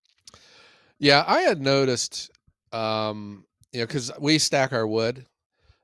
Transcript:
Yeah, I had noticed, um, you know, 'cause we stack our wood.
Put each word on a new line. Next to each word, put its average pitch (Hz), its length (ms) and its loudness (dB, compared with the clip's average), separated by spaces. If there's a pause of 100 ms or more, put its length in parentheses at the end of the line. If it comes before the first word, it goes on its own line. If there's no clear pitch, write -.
(1000)
Yeah, 143 260 6
I 285 140 4
had 247 200 2
noticed, 135 680 0 (420)
um, 107 720 -4 (280)
you 123 80 -6
know, 117 80 -2
'cause 131 320 -6
we 147 180 2
stack 139 340 0
our 113 140 0
wood. 113 400 -2 (580)